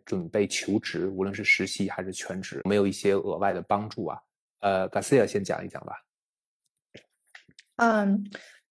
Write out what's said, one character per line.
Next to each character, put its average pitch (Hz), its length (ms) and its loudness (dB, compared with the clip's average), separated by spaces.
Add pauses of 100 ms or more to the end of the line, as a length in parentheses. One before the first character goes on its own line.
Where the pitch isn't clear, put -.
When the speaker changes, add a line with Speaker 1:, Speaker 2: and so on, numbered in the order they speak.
Speaker 1:
准 87 240 -4
备 104 160 2
求 - 320 0
职， 87 300 -2
无 95 160 -2
论 98 100 -2
是 101 100 -6
实 95 220 2
习 95 240 -4
还 92 140 -6
是 92 80 -8
全 92 280 -8
职， - 240 -10
有 92 60 0
没 104 60 4
有 101 100 6
一 98 60 2
些 98 220 2
额 95 240 0
外 98 160 0
的 87 100 -4
帮 104 260 -2
助 104 160 -6
啊？ 73 140 -6 (400)
呃， 95 300 0
Garcia 107 360 4
先 101 180 -2
讲 - 220 -4
一 - 20 -8
讲 - 160 -12
吧。 - 200 -14 (1800)
Speaker 2:
嗯， 208 460 4 (460)